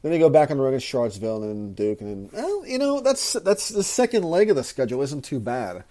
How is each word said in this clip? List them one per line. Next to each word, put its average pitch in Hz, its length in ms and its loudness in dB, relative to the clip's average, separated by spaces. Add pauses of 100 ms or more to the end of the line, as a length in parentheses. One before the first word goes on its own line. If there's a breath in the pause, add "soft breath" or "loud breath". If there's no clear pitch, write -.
Then 156 100 -2
they 170 80 2
go 160 100 8
back 151 200 6
on 143 80 -2
the 135 60 2
road 135 60 2
against 131 180 -2
Charlottesville 110 560 -2
and 107 80 -6
then 104 220 -8
Duke 107 280 -2
and 104 280 -10
then, - 20 -
well, 349 340 -6
you 254 120 -6
know, 277 220 0
that's, 262 340 0
that's - 360 0
the 202 140 0
second 233 400 2
leg 180 260 4
of 185 60 6
the 127 80 0
schedule 127 380 -4
isn't 139 220 -6
too 135 160 -6
bad. 101 520 -6